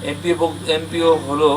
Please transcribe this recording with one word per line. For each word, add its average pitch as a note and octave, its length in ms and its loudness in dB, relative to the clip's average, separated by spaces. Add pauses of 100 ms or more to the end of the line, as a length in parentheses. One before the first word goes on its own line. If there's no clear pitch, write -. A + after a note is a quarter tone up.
এমপিও E3+ 320 -2
বক-, D#3+ 340 -2
এমপিও D#3+ 400 0 (160)
হলো D3 320 2